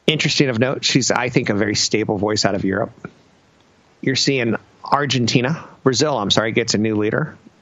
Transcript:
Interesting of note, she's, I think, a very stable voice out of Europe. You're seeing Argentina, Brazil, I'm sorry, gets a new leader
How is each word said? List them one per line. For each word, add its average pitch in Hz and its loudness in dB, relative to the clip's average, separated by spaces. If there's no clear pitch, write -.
Interesting 151 0
of 113 -2
note, 127 -2
she's, - 0
I 123 0
think, - -2
a 110 0
very 104 0
stable 107 -2
voice 104 -2
out 98 2
of 98 -4
Europe. 98 -2
You're 131 0
seeing 120 0
Argentina, 131 0
Brazil, 135 2
I'm 101 0
sorry, 113 2
gets 113 0
a 101 2
new 110 0
leader 104 0